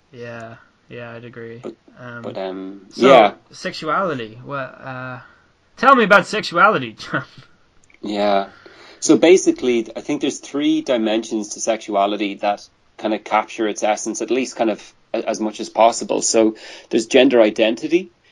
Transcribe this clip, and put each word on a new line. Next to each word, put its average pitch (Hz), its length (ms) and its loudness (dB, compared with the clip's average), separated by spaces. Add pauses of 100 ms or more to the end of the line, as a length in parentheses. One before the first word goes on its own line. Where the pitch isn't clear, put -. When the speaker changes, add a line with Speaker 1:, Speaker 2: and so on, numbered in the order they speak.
(120)
Speaker 1:
Yeah, 117 440 -16 (340)
yeah, 120 220 -16
I'd 117 140 -18
agree. 117 360 -16
Speaker 2:
But, 113 140 -14 (240)
Speaker 1:
Um, 120 220 -16
Speaker 2:
but, 104 160 -12
um, 95 520 -10
Speaker 1:
so, 113 180 2
Speaker 2:
yeah. 113 260 8 (180)
Speaker 1:
sexuality. 151 920 -6
Well, 135 300 -10 (100)
uh, 127 360 -12 (580)
tell 262 180 6
me 240 80 2
about 196 220 4
sexuality, 175 680 0
<laughs> - 40 -20
John. - 280 -8 (760)
Speaker 2:
Yeah. 101 480 0 (520)
So 156 160 4
basically, 143 760 4
I 107 60 -10
think 147 200 -6
there's 143 180 -4
three 151 420 -2
dimensions 113 680 -2
to - 100 -14
sexuality 104 760 -2
that 101 320 -4 (300)
kind 110 160 -4
of 101 100 -6
capture 107 440 -2
its 101 160 -6
essence, 107 380 -4
at 110 100 -4
least 123 240 -2
kind 113 140 0
of - 240 -8 (200)
a-, - 140 -4
as 104 120 -4
much 107 200 -6
as 110 100 -10
possible. 110 520 0
So 110 340 2 (340)
there's 117 180 0
gender 127 340 6
identity, 113 720 0 (200)